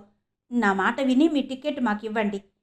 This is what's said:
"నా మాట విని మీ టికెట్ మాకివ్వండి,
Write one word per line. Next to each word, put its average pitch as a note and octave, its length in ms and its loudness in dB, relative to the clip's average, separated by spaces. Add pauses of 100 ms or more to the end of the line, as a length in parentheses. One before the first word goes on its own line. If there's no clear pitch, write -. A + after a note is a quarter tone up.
(520)
"నా G#3+ 220 2
మాట G#3+ 280 0
విని C4 280 4
మీ C#4+ 120 0
టికెట్ C#4 400 -6
మాకివ్వండి, G#3 640 -2 (180)